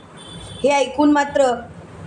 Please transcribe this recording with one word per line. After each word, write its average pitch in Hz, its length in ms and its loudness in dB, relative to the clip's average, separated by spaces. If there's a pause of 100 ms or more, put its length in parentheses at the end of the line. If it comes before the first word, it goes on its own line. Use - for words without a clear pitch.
(640)
हे 262 60 2
ऐकून 285 440 2
मात्र 277 420 2 (520)